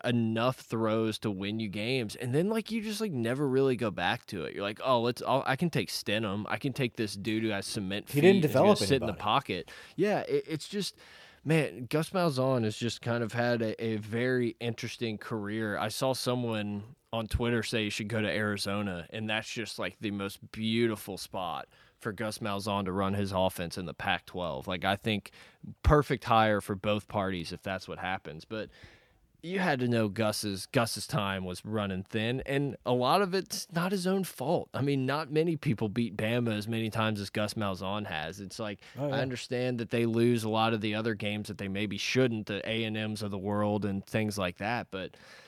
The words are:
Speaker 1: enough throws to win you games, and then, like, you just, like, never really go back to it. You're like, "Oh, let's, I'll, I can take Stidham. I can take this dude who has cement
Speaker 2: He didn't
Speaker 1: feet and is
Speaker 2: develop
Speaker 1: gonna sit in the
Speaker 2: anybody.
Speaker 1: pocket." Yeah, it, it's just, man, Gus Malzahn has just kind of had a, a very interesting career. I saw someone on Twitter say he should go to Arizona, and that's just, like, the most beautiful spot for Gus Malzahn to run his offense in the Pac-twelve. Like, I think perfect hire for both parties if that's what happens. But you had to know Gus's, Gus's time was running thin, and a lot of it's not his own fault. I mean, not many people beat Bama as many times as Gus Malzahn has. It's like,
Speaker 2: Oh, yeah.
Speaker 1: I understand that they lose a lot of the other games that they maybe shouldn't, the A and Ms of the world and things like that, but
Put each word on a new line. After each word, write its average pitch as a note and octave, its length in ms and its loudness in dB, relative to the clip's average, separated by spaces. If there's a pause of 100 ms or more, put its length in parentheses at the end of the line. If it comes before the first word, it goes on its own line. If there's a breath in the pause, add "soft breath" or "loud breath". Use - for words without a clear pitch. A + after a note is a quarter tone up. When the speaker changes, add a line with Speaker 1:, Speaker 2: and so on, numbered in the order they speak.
Speaker 1:
enough A#2 540 2
throws A2+ 600 0
to A2 100 -2
win G2+ 300 -2
you A2 100 -4
games, G#2+ 460 -2
and A#2+ 180 -4
then, E3+ 160 2
like, A3 220 -2
you A3+ 100 -2
just, G#3 180 -6
like, A3 120 -2
never B2+ 360 0
really C3+ 280 4
go A2 160 0
back F2+ 340 0
to F2 200 -6
it. A#1 100 -6
You're F#2 80 -4
like, G2+ 200 -4
"Oh, B2 180 6
let's, A#2+ 240 0
I'll, C3 200 4
I - 100 2
can F3 140 0
take A2 200 0
Stidham. G#2 600 -2
I A2 80 -2
can C3+ 160 -4
take B2+ 220 -2
this G#2 200 -2
dude A2 280 -2
who A2+ 60 2
has G2 180 -4
cement G2+ 420 -4
Speaker 2:
He C#3 100 0
didn't D3 40 8
Speaker 1:
feet F#3+ 140 12
and E3 80 6
is C#3 60 4
Speaker 2:
develop E3 280 8
Speaker 1:
gonna G2+ 80 0
sit C#3 80 4
in C3 60 4
the - 120 -2
Speaker 2:
anybody. - 80 -10
Speaker 1:
pocket." G#2 500 0 (240 loud breath)
Yeah, F#3 260 2
it, - 260 -2
it's D3+ 200 -6
just, G3 280 -4 (500 loud breath)
man, C3 420 2
Gus D#3 220 0
Malzahn C3 540 2
has G#2+ 140 0
just A#2 240 -2
kind A#2+ 220 0
of G#2+ 100 -4
had A#2+ 280 2
a, A2 220 -2
a A2+ 140 0
very A#2 640 0
interesting A2+ 600 -6
career. G#2+ 580 -4
I G2 120 0
saw C3 240 0
someone A2+ 680 -2 (300)
on A2+ 160 -2
Twitter A#2+ 360 2
say G#2+ 220 0
he G#2 40 -2
should G#2 180 -4
go A2 140 0
to G#2 80 2
Arizona, G2+ 800 -2
and A2 180 -6
that's A2 240 -2
just, A2 280 -6
like, F#2 200 -4
the G#2+ 120 -2
most G2 400 -6
beautiful A2 640 0
spot E2+ 500 -6 (320 soft breath)
for A#2 120 -6
Gus G#2+ 260 -6
Malzahn G2+ 480 -2
to F#2 60 -2
run G2 240 0
his G2+ 160 0
offense F#2 480 0
in F2+ 80 -6
the D2+ 80 -8
Pac-twelve. F2 720 -4
Like, F#2 180 -2
I G2 100 4
think G#2 360 -2 (500 loud breath)
perfect D3 440 6
hire A2 360 6
for G#2 140 -2
both G#2 320 0
parties F#2+ 440 -2
if F2 120 -10
that's F#2+ 240 -6
what D#2+ 100 -8
happens. F2+ 480 -6
But G#2+ 240 -8 (720 soft breath)
you F3 180 -6
had D#3+ 200 2
to B2 80 2
know A#2 200 4
Gus's, G#2 600 -2
Gus's A#2 400 0
time G2 380 -2
was F2+ 200 -8
running G2+ 380 -2
thin, A2+ 420 -2
and C#3 300 -2 (100)
a B2 80 2
lot B2 300 4
of F3+ 100 -2
it's F#3+ 400 -4
not F3 180 0
his F#3 140 -2
own F#3+ 180 2
fault. D3 500 -2
I - 80 -2
mean, C#3 260 2
not C#3+ 240 -2
many D#3+ 240 2
people A2+ 340 0
beat A2+ 260 -2
Bama A2+ 400 0
as G#2 120 -4
many A2+ 240 -2
times A2 300 0
as G2 100 -6
Gus G#2 240 -2
Malzahn G2 500 -4
has. E2 340 -6
It's G2 200 -10
like, G#2 220 -6 (180 loud breath)
Speaker 2:
Oh, C#3+ 80 -2
yeah. C3+ 80 -2
Speaker 1:
I A#2 60 0
understand B2+ 580 -2
that A#2 100 -6
they A#2 160 2
lose A#2 380 4
a A2 60 -2
lot A2+ 240 4
of A2 80 0
the G#2+ 120 0
other A2 220 -2
games G#2 320 -4
that G2 100 -8
they G2 120 -4
maybe G2 280 -2
shouldn't, A#2 500 2
the G2+ 220 -4
A A2+ 140 0
and A2 120 -4
Ms G#2+ 280 -4
of G2+ 80 -4
the G2+ 60 -4
world G#2 480 0
and G2 200 -2
things G#2+ 320 0
like F2+ 200 0
that, G#2+ 340 -4
but F#2 260 -8 (300 loud breath)